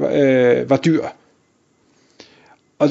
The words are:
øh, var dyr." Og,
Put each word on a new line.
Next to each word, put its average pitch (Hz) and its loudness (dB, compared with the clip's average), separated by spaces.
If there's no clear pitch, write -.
øh, 123 0
var 135 2
dyr." 156 0
Og, 147 0